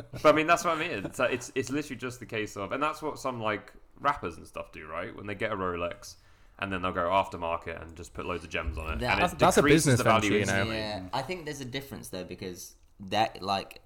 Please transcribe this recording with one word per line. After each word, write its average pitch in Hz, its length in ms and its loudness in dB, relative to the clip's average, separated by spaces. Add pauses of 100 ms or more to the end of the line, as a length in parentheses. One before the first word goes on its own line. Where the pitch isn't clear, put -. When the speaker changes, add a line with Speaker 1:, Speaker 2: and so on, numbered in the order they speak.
(220)
Speaker 1:
But 156 40 2
I 151 60 12
mean, 156 140 4
that's 170 180 4
what 165 120 2
I 151 40 -4
mean. 170 100 -2 (160)
It's, - 140 -6
uh, 127 40 4
it's, 123 300 -2
it's - 160 -2
literally 143 260 -4
just 127 240 -8
the 107 60 -12
case 107 300 -4
of, 98 160 -4
and 135 100 -2
that's 156 180 -2
what 139 180 -6
some, 123 220 -6
like, 107 320 -2 (280)
rappers 98 360 -2
and 78 100 -16
stuff - 260 -12
do, 78 140 -14
right? 82 280 -6
When 101 120 -12
they 104 80 -6
get 107 180 -2
a 104 40 0
Rolex, 87 600 -4 (420)
and 98 120 -6
then 90 120 -2
they'll 92 100 0
go 87 160 0
aftermarket 85 720 0
and 80 160 -14
just 85 160 -14
put - 140 -8
loads 87 180 -4
of 85 60 -16
gems 80 260 -2
on 80 160 -6
it. 80 80 -4
Speaker 2:
That 120 120 0
Speaker 1:
And - 80 4
it - 20 4
Speaker 3:
That's, 175 120 2
that's 156 220 6
a 208 60 8
Speaker 1:
decreases 151 240 8
Speaker 3:
business 123 120 6
Speaker 1:
the 123 60 2
Speaker 3:
venture, 113 240 6
Speaker 1:
value 101 120 4
Speaker 3:
you 98 60 2
know. 95 60 2
Speaker 1:
instantly. 104 240 2
Speaker 2:
Yeah, 104 260 -6 (120)
I 135 80 -2
think 175 240 -8
there's 143 160 -8
a - 20 -8
difference 123 460 -10
though, 90 140 -8
because 90 500 -12 (260)
that, 104 420 0
like, 95 440 -4